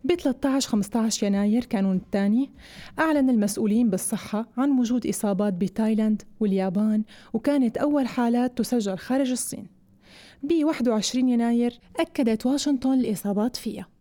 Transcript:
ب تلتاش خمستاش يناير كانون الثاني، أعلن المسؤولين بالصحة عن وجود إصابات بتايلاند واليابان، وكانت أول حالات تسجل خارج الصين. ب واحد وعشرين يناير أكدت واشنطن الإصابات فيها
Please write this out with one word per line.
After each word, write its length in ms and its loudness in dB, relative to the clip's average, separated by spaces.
ب 100 2
تلتاش 540 0
خمستاش 560 -2
يناير 420 0
كانون 300 0
الثاني، 540 0
أعلن 300 2
المسؤولين 600 2
بالصحة 680 -4
عن 140 0
وجود 360 0
إصابات 460 -2
بتايلاند 680 0
واليابان، 640 0
وكانت 440 0
أول 300 0
حالات 500 0
تسجل 400 -2
خارج 340 -2
الصين. 360 -6
ب 200 2
واحد 240 0
وعشرين 420 0
يناير 500 2
أكدت 460 0
واشنطن 480 0
الإصابات 640 0
فيها 320 -8